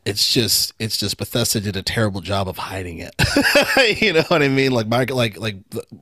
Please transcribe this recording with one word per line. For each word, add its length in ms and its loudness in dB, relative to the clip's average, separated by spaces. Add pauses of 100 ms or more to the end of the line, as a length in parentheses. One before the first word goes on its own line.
It's 280 0
just, 440 0
it's 200 -4
just 200 -4
Bethesda 440 -2
did 160 -4
a 40 -6
terrible 380 -2
job 280 -2
of 100 -8
hiding 420 -8
it. 200 -14
<laughs> 840 4
You 120 2
know 140 4
what 140 4
I 80 4
mean? 220 2
Like, 160 0
Mic-, 220 0
like, 280 -2
like 320 -8
the 140 -10 (180)